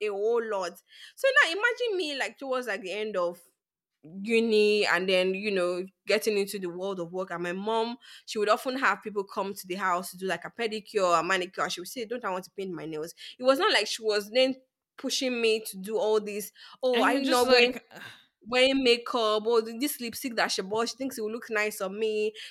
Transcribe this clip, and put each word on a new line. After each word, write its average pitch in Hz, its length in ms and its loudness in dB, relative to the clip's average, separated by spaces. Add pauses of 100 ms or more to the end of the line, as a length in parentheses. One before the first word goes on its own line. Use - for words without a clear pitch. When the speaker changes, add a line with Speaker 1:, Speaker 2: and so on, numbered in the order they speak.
Speaker 1:
a 208 80 -2
whole 214 360 0
lot. 190 360 -4 (360)
So 539 120 2 (160)
now 330 80 0
imagine 466 440 0
me, 302 220 -2
like, 220 200 -4
towards, 254 300 -4
like, 196 140 -4
the 185 100 -8
end 214 240 -4
of 180 240 -2 (640)
uni 208 840 2
and 175 220 2
then, 185 260 4
you 202 160 -4
know, 180 340 0 (220)
getting 214 320 2
into 196 200 -4
the 185 100 -6
world 185 320 -6
of 170 120 -8
work. 185 180 -6
And 175 120 -6
my 175 100 -4
mom, 226 440 -2 (300)
she - 120 -8
would 208 100 0
often 254 300 2
have 202 240 2
people 202 220 -4
come 196 300 -6
to 196 120 -14
the 180 80 -6
house 185 380 -2
to 180 40 -18
do, 185 100 -6
like, 180 180 -4
a 165 60 -10
pedicure, 208 680 0
a 165 40 2
manicure. 180 420 0
And 180 80 -4
she - 80 -8
would 185 80 -12
say, 247 160 -8
"Don't 233 200 -8
I 202 60 -2
want 185 140 -4
to - 80 -20
paint 190 200 -8
my 151 140 -8
nails?" 156 280 -8 (240)
It 254 60 -4
was 269 140 6
not 392 140 4
like 214 160 4
she - 140 -6
was 208 280 0
then 262 260 4 (400)
pushing 254 440 -2
me 226 260 2
to 196 100 -12
do 196 220 -4
all 214 220 2
this. 202 320 -8 (300)
Oh, 254 180 2
Speaker 2:
And - 20 4
Speaker 1:
are 247 100 4
Speaker 2:
you're 277 80 2
Speaker 1:
you 277 40 -2
Speaker 2:
just 247 200 4
Speaker 1:
not 254 40 0
wearing, 247 260 6
Speaker 2:
like, - 80 -12 (640)
Speaker 1:
wearing 262 380 4
makeup? 233 640 2
Oh, 233 180 4
th-, 226 160 -8
this 294 200 -4
lipstick 233 360 -8
that 196 160 2
she 208 100 -4
bought, 214 260 -2
she - 80 -10
thinks 262 220 -8
it 220 40 -6
will 214 100 -6
look 240 180 -10
nice 214 300 -2
on 190 180 -6
me. 214 340 -2 (180)